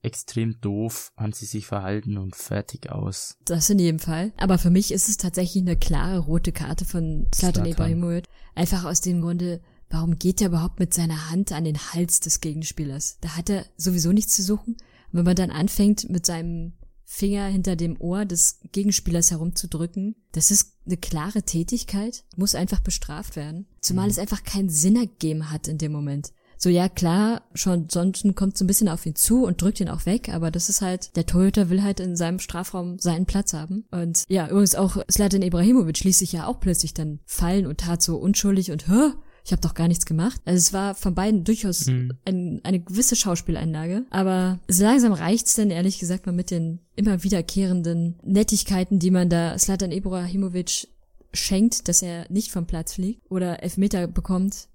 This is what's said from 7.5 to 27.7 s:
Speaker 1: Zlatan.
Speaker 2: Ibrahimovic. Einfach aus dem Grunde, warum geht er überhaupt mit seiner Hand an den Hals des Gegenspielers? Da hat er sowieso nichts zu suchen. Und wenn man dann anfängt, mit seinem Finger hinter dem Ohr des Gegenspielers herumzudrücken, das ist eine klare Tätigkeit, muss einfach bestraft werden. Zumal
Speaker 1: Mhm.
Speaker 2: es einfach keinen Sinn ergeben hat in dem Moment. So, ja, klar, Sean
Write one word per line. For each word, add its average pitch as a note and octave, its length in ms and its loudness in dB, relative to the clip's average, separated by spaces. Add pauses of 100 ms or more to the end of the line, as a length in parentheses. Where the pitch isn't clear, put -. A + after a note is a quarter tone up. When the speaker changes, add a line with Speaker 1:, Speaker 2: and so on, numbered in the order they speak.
Speaker 1:
Zlatan. E3+ 80 0
Speaker 2:
Ibrahimovic. E3+ 540 0 (280)
Einfach F3 320 0
aus D3 160 0
dem F3 200 0
Grunde, E3+ 400 -4 (280)
warum E3 300 -2
geht F#3 220 0
er G3 80 2
überhaupt E3+ 300 -2
mit F3 140 0
seiner D#3+ 380 -2
Hand F#3+ 220 0
an D#3 100 -2
den D3+ 160 -2 (120)
Hals E3+ 280 0
des - 200 -2
Gegenspielers? D3+ 800 -6
Da D#3+ 140 -8
hat E3+ 140 -4
er G3 160 0 (120)
sowieso E3+ 340 0
nichts G#3 240 2
zu G3 80 0
suchen. G#3+ 320 -2
Und - 380 -20
wenn F3 120 2
man F3+ 100 4
dann F3+ 140 0
anfängt, G3+ 580 2
mit F3+ 160 -2
seinem E3+ 500 -4 (300)
Finger G3+ 440 -2
hinter F#3+ 280 0
dem E3 240 -2
Ohr F#3 260 -2
des F3 340 0 (140)
Gegenspielers F#3+ 580 2
herumzudrücken, E3+ 840 -4 (160)
das D#3+ 180 2
ist - 340 2
eine E3+ 120 -2
klare F3 440 -4
Tätigkeit, G3+ 840 -4 (100)
muss F#3+ 180 0
einfach F#3 260 0
bestraft - 560 -4
werden. D#3+ 300 -8 (160)
Zumal F#3 240 0
Speaker 1:
Mhm. G#3 60 2
Speaker 2:
es G3+ 80 -2
einfach G#3 240 -4
keinen G3 260 -2
Sinn E3+ 280 4
ergeben D#3 520 -2
hat D3+ 180 -8
in D#3 120 -4
dem D3+ 120 -2
Moment. D3 400 -6 (260)
So, - 120 2
ja, F3 180 4
klar, G3 560 2 (100)
Sean F3 360 0